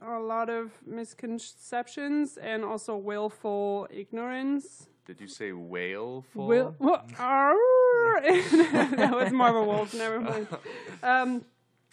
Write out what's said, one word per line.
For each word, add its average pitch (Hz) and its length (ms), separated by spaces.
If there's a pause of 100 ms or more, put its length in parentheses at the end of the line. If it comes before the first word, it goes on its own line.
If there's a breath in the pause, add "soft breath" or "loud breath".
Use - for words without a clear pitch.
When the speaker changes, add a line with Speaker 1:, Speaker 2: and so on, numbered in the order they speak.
Speaker 1:
a 226 180
lot 226 300
of 226 360
misconceptions 240 1500
and 220 260
also 214 340
willful 202 920
ignorance. 254 1000 (160)
Speaker 2:
Did 95 160
you 101 60
say 98 240
whaleful? 98 960
Speaker 1:
Will-, 233 320
wha-, 302 220 (180)
arr! 269 360 (680)
<laughs> - 0
That 294 920
was 247 180
more 247 180
of 233 60
a 226 80
wolf, 208 300
never 226 260
mind. 226 280 (280)
Speaker 2:
<laughs> - 280
Speaker 1:
Um, 254 420 (460)